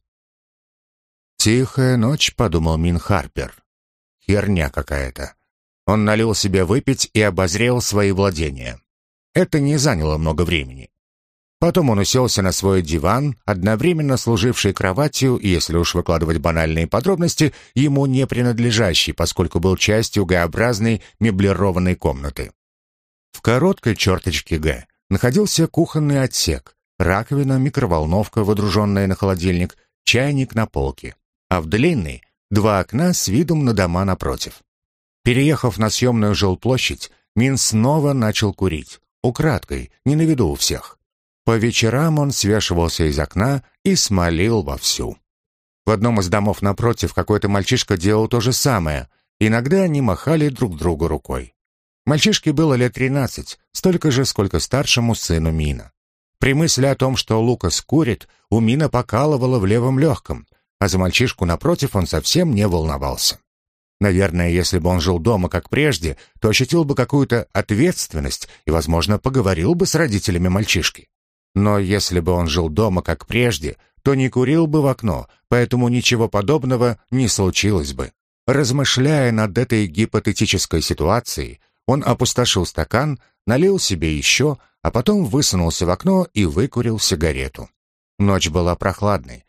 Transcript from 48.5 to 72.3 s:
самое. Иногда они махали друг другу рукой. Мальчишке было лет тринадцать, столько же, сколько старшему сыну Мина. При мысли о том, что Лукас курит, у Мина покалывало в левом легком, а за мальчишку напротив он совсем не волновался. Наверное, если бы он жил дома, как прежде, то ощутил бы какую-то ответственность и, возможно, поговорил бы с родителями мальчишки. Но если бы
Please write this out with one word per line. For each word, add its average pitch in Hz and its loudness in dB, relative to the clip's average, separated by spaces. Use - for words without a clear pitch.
самое. 80 0
Иногда 120 2
они 151 0
махали 147 0
друг 113 -4
другу 80 0
рукой. 73 -6
Мальчишке 156 2
было 151 2
лет 123 0
тринадцать, 131 -4
столько 175 0
же, 127 2
сколько 98 -2
старшему 120 0
сыну 80 -2
Мина. 73 -4
При 135 2
мысли 139 2
о 135 2
том, 131 0
что 110 0
Лукас 117 0
курит, 139 0
у 110 4
Мина 131 2
покалывало 127 0
в 95 0
левом 120 2
легком, 135 -2
а 98 2
за 95 0
мальчишку 92 0
напротив 104 0
он 90 0
совсем 151 0
не 104 2
волновался. 71 -2
Наверное, 90 2
если 87 0
бы 82 0
он 90 2
жил 87 0
дома, 90 0
как 85 -4
прежде, 110 -2
то 110 2
ощутил 131 2
бы 143 -2
какую-то 127 0
ответственность 101 -2
и, 76 0
возможно, 82 0
поговорил 104 0
бы 175 0
с - -2
родителями 101 0
мальчишки. 92 -2
Но 104 4
если 92 0
бы 85 0